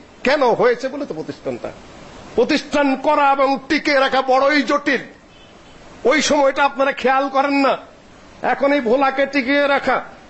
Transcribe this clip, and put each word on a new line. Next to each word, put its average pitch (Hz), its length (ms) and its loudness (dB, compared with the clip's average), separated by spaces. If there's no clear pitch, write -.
কেন 285 200 2
হয়েছে 233 440 2
বলে 277 180 -8
তো - 80 -10
প্রতিষ্ঠানটা। 139 580 -10
প্রতিষ্ঠান 277 600 0
করা 285 360 2
এবং 277 280 2
টিকে 302 240 0
রাখা 262 280 2
বড়ই 269 420 2
জটিল। 285 380 -2
ওই 269 180 2
সময়টা 285 440 2
আপনারা 277 260 0
খেয়াল 269 380 0
করেন 277 240 0
না। 269 240 2
এখন 269 320 0
এই 285 80 2
ভোলাকে 262 440 2
টিকিয়ে 277 420 0
রাখা, 262 340 0